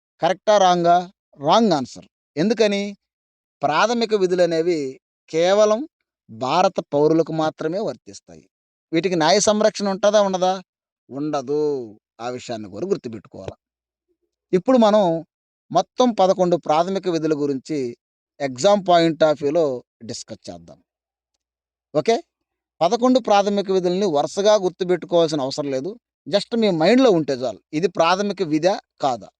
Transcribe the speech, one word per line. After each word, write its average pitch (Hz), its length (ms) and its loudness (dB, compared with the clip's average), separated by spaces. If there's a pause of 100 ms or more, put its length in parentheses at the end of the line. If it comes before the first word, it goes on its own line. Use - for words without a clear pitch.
(220)
కరెక్టా, 185 360 2
రాంగా? 180 540 4 (280)
రాంగ్ 185 340 2
ఆన్సర్. 127 320 -6 (320)
ఎందుకని? 202 580 0 (640)
ప్రాథమిక 214 520 0
విధులనేవి 170 840 0 (300)
కేవలం 214 580 2 (420)
భారత 139 500 0
పౌరులకు 160 540 0
మాత్రమే 156 460 -4
వర్తిస్తాయి. 98 720 -12 (440)
వీటికి 175 220 0
న్యాయ 170 240 2
సంరక్షణ 208 500 0
ఉంటుందా, 202 320 2
ఉండదా? 185 320 0 (560)
ఉండదు. 143 520 -4 (600)
ఆ 120 80 -8
విషయాన్ని 113 400 -12
కూడా 101 180 -10
గుర్తుపెట్టుకోవాలి. 110 680 -10 (960)
ఇప్పుడు 254 240 2
మనం 202 460 2 (480)
మొత్తం 226 420 0
పదకొండు 185 420 2
ప్రాథమిక 175 540 -2
విధుల 160 240 -2
గురించి 143 440 -6 (640)
exam 143 440 0
point 165 360 2
of 156 220 2
వ్యూలో 143 420 -2 (200)
డిస్కస్ 113 460 -16
చేద్దాం. 85 280 -18 (1160)
ఓకే? 226 300 0 (580)
పదకొండు 240 380 2
ప్రాథమిక 202 520 0
విధుల్ని 185 340 0
వరుసగా 190 500 0
గుర్తుపెట్టుకోవాల్సిన 170 880 0
అవసరం 139 300 -6
లేదు. 135 200 -6 (360)
just 202 320 -2
మీ 220 120 2
మైండ్‌లో 214 400 4
ఉంటే 156 220 0
చాలు. 120 260 -6 (140)
ఇది 160 140 -2
ప్రాథమిక 185 560 0
విధా 165 360 0 (220)
కాదా? 98 260 -4 (120)